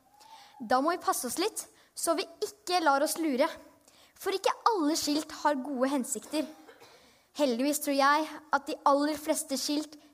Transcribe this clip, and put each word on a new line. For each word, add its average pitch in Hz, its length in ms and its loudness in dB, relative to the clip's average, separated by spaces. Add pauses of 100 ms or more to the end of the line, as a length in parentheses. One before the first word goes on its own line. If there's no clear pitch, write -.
(600)
Da 254 240 2
må 330 100 2
vi 349 100 -6
passe 349 260 -2
oss 262 100 -6
litt, - 260 -2 (300)
så 330 220 0
vi 370 80 -4 (180)
ikke 359 400 -2
lar 277 220 4
oss 311 160 -2
lure. 294 260 2 (720)
For 392 160 -2
ikke 440 180 0 (180)
alle 320 280 0
skilt 294 320 -2 (120)
har 294 200 0
gode 269 280 -2
hensikter. 269 560 -4 (920)
Heldigvis 277 440 2
tror 285 140 0
jeg 294 300 4 (280)
at 277 120 0
de 302 100 -6 (100)
aller 294 320 4
fleste 294 400 -2
skilt 294 360 -4 (180)